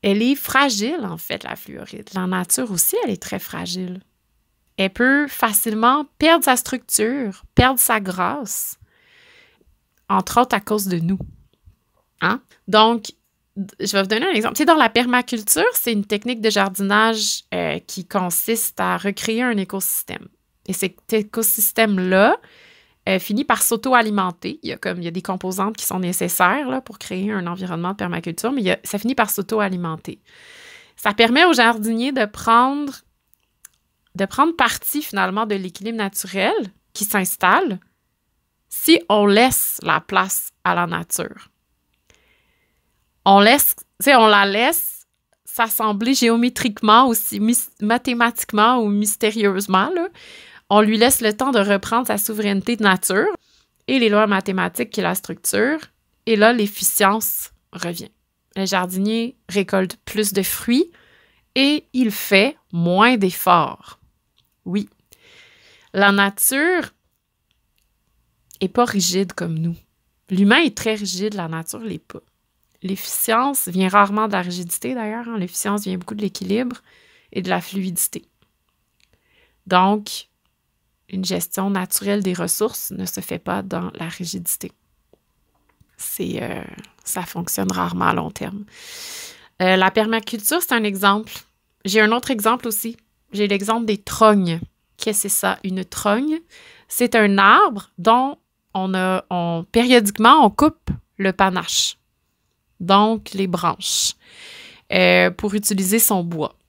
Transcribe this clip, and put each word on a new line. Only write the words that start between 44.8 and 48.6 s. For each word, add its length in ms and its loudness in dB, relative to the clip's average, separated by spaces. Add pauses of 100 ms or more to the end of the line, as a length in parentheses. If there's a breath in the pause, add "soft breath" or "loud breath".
s'assembler 680 -2
géométriquement 920 4
ou 80 2
si-, 240 -4
mis-, 300 0 (120)
mathématiquement 960 0